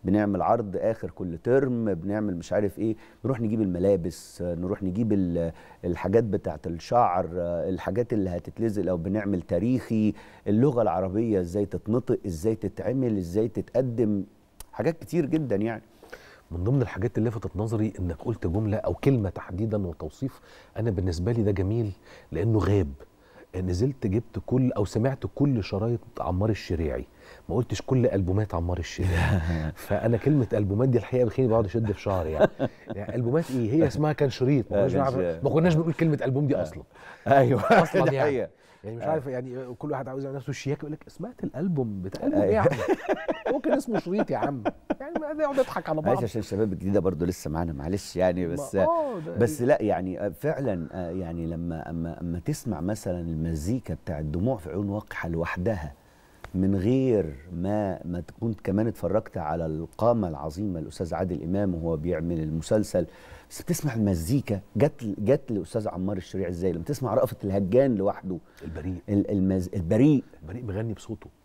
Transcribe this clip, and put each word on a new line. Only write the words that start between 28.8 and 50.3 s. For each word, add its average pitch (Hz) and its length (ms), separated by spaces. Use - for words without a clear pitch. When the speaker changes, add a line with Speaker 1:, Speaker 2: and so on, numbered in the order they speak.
Speaker 1:
<laughs> 78 240
Speaker 2:
فأنا 113 300
كلمة 139 360
ألبومات 104 360
دي 117 100
الحقيقة 127 280
بخيني 127 220
بقعد 110 160
أشد 107 280
في - 80
شعري 87 320
يعني. 78 160
يعني 104 260
ألبومات 127 360
إيه؟ 117 220
هي 156 140
اسمها 147 260
كان 135 180
شريط. 131 420
ما 104 40
Speaker 1:
آه، 101 40
Speaker 2:
كناش 95 120
Speaker 1:
كان - 100
Speaker 2:
نعرف، - 120
Speaker 1:
شريط. 85 300
Speaker 2:
ما 139 60
كناش 160 240
بنقول 160 180
كلمة 156 300
ألبوم 135 240
دي - 100
Speaker 1:
آه. 90 60
Speaker 2:
أصلًا. 80 200
Speaker 1:
أيوه. 117 340
<laughs> 196 100
Speaker 2:
أصلًا 170 280
Speaker 1:
دي 135 60
Speaker 2:
يعني. 143 140
Speaker 1:
حقيقة. 110 180
Speaker 2:
يعني 110 120
مش 120 60
Speaker 1:
آه. - 40
Speaker 2:
عارف 151 200
يعني 127 520
كل 151 120
واحد 135 180
عاوز 139 160
يعمل 135 120
نفسه 139 160
شياكة 139 280
يقول 151 120
لك: - 160
"سمعت - 360
الألبوم 135 580
بتاع - 240
ألبوم 294 160
إيه - 120
يا - 80
Speaker 1:
أيوه. - 100
Speaker 2:
عم؟ 240 60
هو 277 60
كان 320 120
اسمه - 260
شريط 208 320
يا 135 60
عم." 123 260
يعني 294 200
ما 302 120
ده 311 100
يقعد 277 160
يضحك 196 300
على 156 140
Speaker 1:
معلش 131 120
Speaker 2:
بعض. 123 100
Speaker 1:
عشان 110 160
الشباب 101 320
الجديدة 95 280
برضه 85 260
لسه 90 240
معانا، 82 220
معلش 82 440
يعني، 90 300
Speaker 2:
ما 82 60
Speaker 1:
بس، - 240
Speaker 2:
آه، 277 500
ده 170 100
Speaker 1:
بس 107 240
Speaker 2:
إيه؟ 123 80
Speaker 1:
لا 147 140
يعني، 92 440
آه، - 20
فعلًا، 98 640